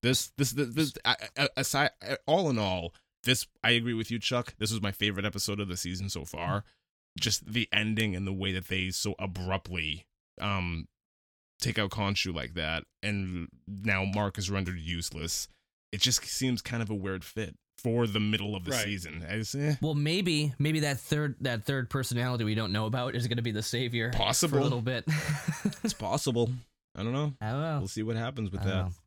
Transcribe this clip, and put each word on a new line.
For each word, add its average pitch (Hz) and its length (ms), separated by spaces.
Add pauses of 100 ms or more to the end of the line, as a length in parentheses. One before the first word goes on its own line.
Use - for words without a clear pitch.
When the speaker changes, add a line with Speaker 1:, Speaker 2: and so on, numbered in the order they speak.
Speaker 1:
This, - 380
this, 139 120
this, 127 220
this, 147 200 (120)
I, 120 100 (220)
I, 139 200
aside, 135 340 (340)
all 165 240
in 123 80
all, 92 380 (280)
this, - 220 (180)
I 117 80
agree 117 220
with 110 160
you, 117 80
Chuck. 120 400
This 107 140
was 110 100
my 98 100
favorite 101 340
episode 101 340
of 101 80
the 87 100
season 90 320
so 76 160
far. 90 380 (560)
Just - 340
the 117 180
ending 107 440
and 95 100
the 98 80
way 95 180
that 92 160
they 92 220
so 98 300
abruptly, 90 880 (340)
um, 90 460 (760)
take 117 160
out 104 140
Khonshu 98 420
like 71 220
that, 80 280 (200)
and 95 440 (200)
now 98 380
Mark 101 340
is 92 100
rendered 92 300
useless. 85 680 (440)
It 101 100
just - 240
seems 127 380
kind 117 180
of 104 80
a 110 60
weird 95 280
fit - 320 (220)
for 117 300
the 104 140
middle 104 340
of 90 80
the 147 80
Speaker 2:
Right. 120 140
Speaker 1:
season. 85 440
I 101 80
just, 110 160
eh. 143 280
Speaker 3:
Well, 156 140
maybe, 151 640
maybe 156 240
that 143 180
third, 151 420
that 120 240
third 131 240
personality 123 560
we 107 100
don't 107 160
know 107 140
about 123 300
is 120 120
gonna 117 140
be 117 100
the 107 100
savior 120 500
Speaker 1:
Possible. 120 460
Speaker 3:
for - 40
a - 20
little 123 180
bit. 120 260
<laughs> - 760
Speaker 1:
It's - 100
possible. 117 580 (440)
I 98 80
don't 117 80
know. 143 300
Speaker 3:
I 107 100
don't 139 100
know. 156 180
Speaker 1:
We'll 98 100
see 107 140
what 113 120
happens 113 360
with 95 100
Speaker 3:
I - 20
don't 98 100
Speaker 1:
that. 95 120
Speaker 3:
know. 90 60 (140)